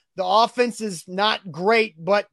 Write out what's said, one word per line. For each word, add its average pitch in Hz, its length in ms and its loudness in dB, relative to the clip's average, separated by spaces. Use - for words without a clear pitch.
The 185 80 -4
offense 226 560 2
is 196 260 -8
not 190 440 -2
great, 196 460 0
but 196 360 0